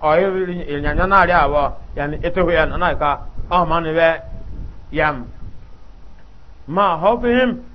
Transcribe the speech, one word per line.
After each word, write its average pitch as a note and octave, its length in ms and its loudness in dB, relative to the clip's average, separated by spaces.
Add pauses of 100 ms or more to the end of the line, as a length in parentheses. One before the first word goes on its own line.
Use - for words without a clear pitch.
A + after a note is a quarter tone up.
oyiri F3 800 0
nyanya D#3 260 2
na G3 120 6
ari F3 120 6
awo D3 400 4 (240)
yani D3 260 -4
eto F3+ 220 0
hu E3+ 80 2
yan D#3 220 4
anai D3+ 240 0
ka C#3+ 220 0 (300)
o F3 160 4
mani D#3+ 280 0
be E3 280 4 (720)
yam D3 340 0 (1400)
ma F3+ 300 2
hafihim A#3+ 680 2 (120)